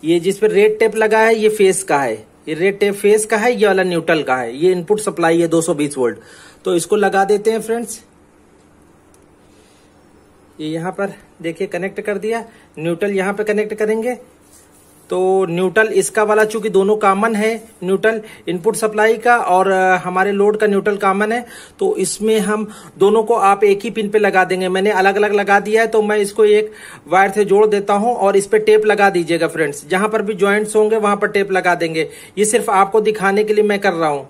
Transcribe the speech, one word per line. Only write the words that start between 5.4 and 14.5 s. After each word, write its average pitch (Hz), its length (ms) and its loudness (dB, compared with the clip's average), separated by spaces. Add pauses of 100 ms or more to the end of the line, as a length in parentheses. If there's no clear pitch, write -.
है 165 80 0
दो 165 120 0
सौ 160 140 -2
बीस 143 240 -4
volt। 117 200 -2 (460)
तो 185 100 -2
इसको 175 220 0
लगा 196 280 2
देते 208 260 0
हैं 226 100 -4
friends। 226 440 -8 (2500)
ये 156 80 -8
यहाँ 165 240 -6
पर 196 200 -6 (300)
देखिए 170 240 -6
connect 190 340 -8
कर 202 180 -4
दिया, 220 260 -6 (340)
Neutral 170 320 -2
यहाँ 196 240 -2
पे 202 100 -4
connect 208 300 -2
करेंगे। 220 420 -2 (920)